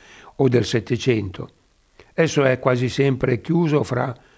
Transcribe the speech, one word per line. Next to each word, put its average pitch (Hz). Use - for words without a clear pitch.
o 135
del 120
Settecento. 110
Esso 147
è 127
quasi 127
sempre 131
chiuso 160
fra 123